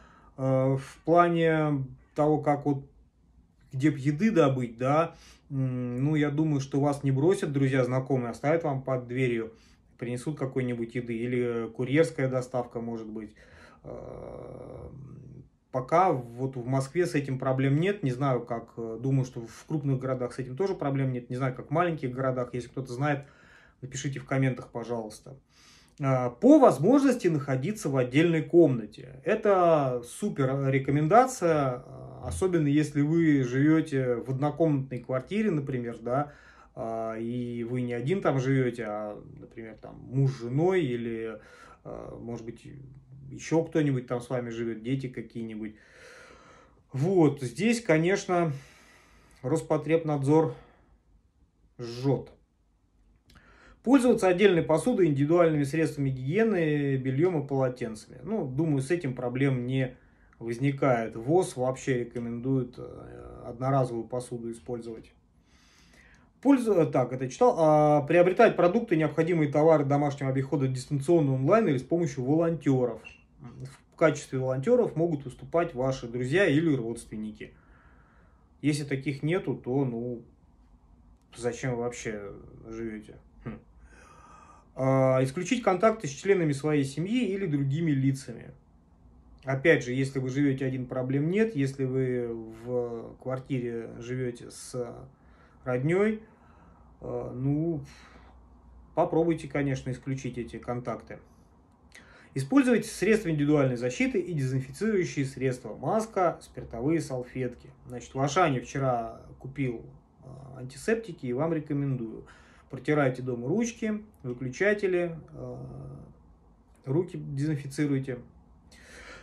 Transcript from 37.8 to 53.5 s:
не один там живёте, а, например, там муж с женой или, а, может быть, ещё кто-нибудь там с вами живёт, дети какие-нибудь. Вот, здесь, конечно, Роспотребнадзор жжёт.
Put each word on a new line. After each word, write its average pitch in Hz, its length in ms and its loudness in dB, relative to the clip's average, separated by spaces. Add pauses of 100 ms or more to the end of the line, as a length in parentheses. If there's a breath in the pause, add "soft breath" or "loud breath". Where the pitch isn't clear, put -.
не 120 100 -4
один 139 300 -2
там 143 180 2
живёте, 127 480 0
а, 104 340 -8 (160)
например, 110 380 -16
там 113 240 -18 (100)
муж 135 220 2
с 113 80 -10
женой 165 420 2
или, 113 560 -6 (460 loud breath)
а, 117 340 -14
может 113 280 -10
быть, - 200 -14 (640)
ещё - 320 0
кто-нибудь 143 440 0
там 120 160 -4
с - 80 -10
вами 120 180 -2
живёт, 113 340 -6
дети 131 260 -4
какие-нибудь. 110 640 -10 (1160 loud breath)
Вот, 151 500 4
здесь, 220 400 0
конечно, 170 720 2 (880 loud breath)
Роспотребнадзор 151 1120 2 (1200 loud breath)
жжёт. 123 540 -2 (1500 soft breath)